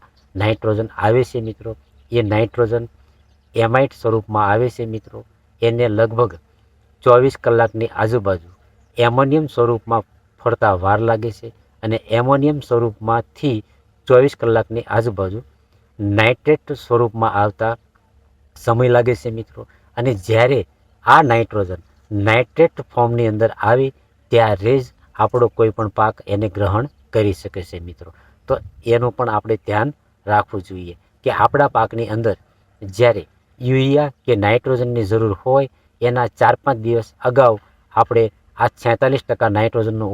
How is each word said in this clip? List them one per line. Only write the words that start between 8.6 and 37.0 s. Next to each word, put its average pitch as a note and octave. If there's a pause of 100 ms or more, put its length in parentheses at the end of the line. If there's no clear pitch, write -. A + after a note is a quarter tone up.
એમોનિયમ C3+
સ્વરૂપમાં A#2 (340)
ફરતા A2+ (100)
વાર G2+
લાગે A2+
છે A2+ (300)
અને A2+ (200)
એમોનિયમ C#3
સ્વરૂપમાંથી A#2 (500)
ચોવીસ C3
કલાકની A2+
આજુબાજુ G#2 (800)
નાઇટ્રેટ B2+ (180)
સ્વરૂપમાં A2+
આવતા A2 (800)
સમય B2
લાગે A#2+
છે A2+
મિત્રો. A2 (300)
અને B2
જ્યારે A2+ (460)
આ C3+
નાઇટ્રોજન G#2+ (260)
નાઇટ્રેટ A2+
ફોર્મની A#2
અંદર A2
આવે B2 (440)
ત્યારે A2+
જ B2+ (380)
આપણો A#2+
કોઈ A2
પણ A2
પાક -
એને G2+
ગ્રહણ G2+ (240)
કરી G#2
શકે G2
છે F2
મિત્રો. E2+ (380)
તો C3 (380)
એનું A#2+
પણ A#2+
આપણે G#2+ (100)
ધ્યાન A2 (360)
રાખવું G#2
જોઈએ F2+ (280)
કે B2+
આપણા C3+
પાકની A2+
અંદર A2+ (480)
જ્યારે G#2 (380)
યુરિયા C3+ (100)
કે A#2+
નાઇટ્રોજનની A#2+
જરૂર A2
હોય C3 (320)
એના B2 (140)
ચાર A#2
પાંચ C3
દિવસ A#2 (200)